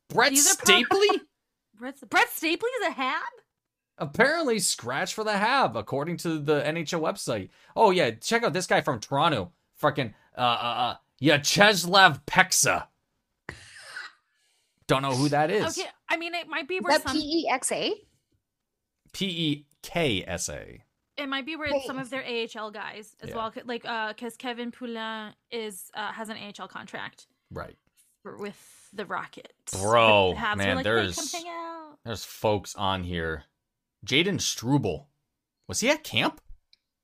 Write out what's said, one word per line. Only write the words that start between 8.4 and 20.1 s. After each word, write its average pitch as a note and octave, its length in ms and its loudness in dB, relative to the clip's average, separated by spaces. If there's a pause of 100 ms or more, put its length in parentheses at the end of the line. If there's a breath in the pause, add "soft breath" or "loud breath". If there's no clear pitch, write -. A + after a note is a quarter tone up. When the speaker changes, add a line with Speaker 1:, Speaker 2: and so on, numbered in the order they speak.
Speaker 1:
out G3+ 100 0
this F3+ 140 -2
guy F#3+ 140 4
from C#3+ 200 -2
Toronto. C#3 520 0 (240)
Fucking, C#3 380 0 (220 soft breath)
uh, - 40 -8
uh, - 20 2
uh, A#2 540 0 (260)
Yacheslav F3 1000 6
Peksa. C#3 600 2 (2000 loud breath)
Don't C3+ 160 2
know C#3 100 -2
who C3+ 160 0
that D3 220 2
is. G#3+ 280 -2
Speaker 2:
Okay, F4+ 100 -6 (200)
I E4 80 0
mean, E4+ 180 -8
it E4 140 -8
might D#4+ 180 -6
be F#4 100 -4
Speaker 3:
Is F#4 60 -4
Speaker 2:
where D4+ 160 2
Speaker 3:
that D4 100 -4
Speaker 2:
some C4+ 80 -2
Speaker 3:
P D4+ 60 -2 (220)
E - 40 -2
X B3+ 220 -2
A? G3+ 220 -2 (1200)
Speaker 1:
P - 140 -4
E D#3 400 -4 (160)
K C3 440 -2